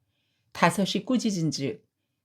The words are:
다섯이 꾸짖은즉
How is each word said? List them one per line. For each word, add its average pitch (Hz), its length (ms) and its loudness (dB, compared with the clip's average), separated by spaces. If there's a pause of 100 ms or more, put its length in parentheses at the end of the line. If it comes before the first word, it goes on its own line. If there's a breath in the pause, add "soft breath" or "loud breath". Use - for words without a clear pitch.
(520)
다섯이 190 520 2
꾸짖은즉 170 840 -2 (380)